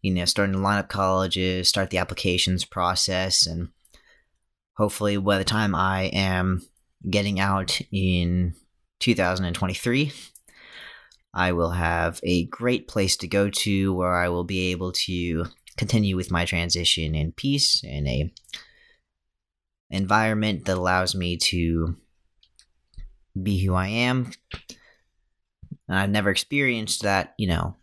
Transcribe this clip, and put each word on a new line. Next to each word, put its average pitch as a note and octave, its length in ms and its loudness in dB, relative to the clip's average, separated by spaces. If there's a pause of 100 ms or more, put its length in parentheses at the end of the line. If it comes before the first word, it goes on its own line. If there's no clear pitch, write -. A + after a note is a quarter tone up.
you G2 120 0
know, F2 100 0
starting G2 300 0
to F#2+ 60 -2
line G2+ 200 0
up - 80 -4
colleges, F#2 800 0
start F#2+ 220 0
the F#2 80 -2
applications F2+ 640 0
process, F#2 840 0
and E2+ 220 -6 (1080)
hopefully G#2 400 0
by G2 200 2
the F#2+ 60 0
time G#2 320 0
I F#2+ 280 2 (100)
am F#2 480 2 (480)
getting G2 320 0
out G2 400 0 (100)
in F2+ 640 2 (440)
two A#2 160 2
thousand F#2 300 0
and E2 100 -4
twenty-three, A#2+ 560 -2 (1200)
I F2+ 200 2
will E2+ 180 2
have E2+ 500 0
a F2 240 2
great - 420 -2
place G2 300 0
to F2+ 100 -8
go G2+ 220 2
to G2 440 0
where F2+ 220 0
I F2 140 2
will F2 140 -2
be F#2 280 -2
able F2+ 200 -4
to F2 540 -2 (300)
continue G#2 400 2
with F2+ 140 -4
my F2 160 2
transition E2+ 680 0
in D#2 160 0
peace - 520 0
in C#2+ 220 -4
a C2+ 260 -2 (1600)
environment G#2+ 760 2
that F#2 120 0
allows F2+ 380 2
me F2 220 -2
to E2 600 0 (1400)
be F#2+ 240 2
who F#2 80 4
I F#2 140 2
am. A#2+ 440 0 (1600)
And F#2 100 0
I've G2 120 2
never G2+ 200 2
experienced A#2+ 720 0
that, G2 360 0
you G#2+ 100 0
know E2+ 360 0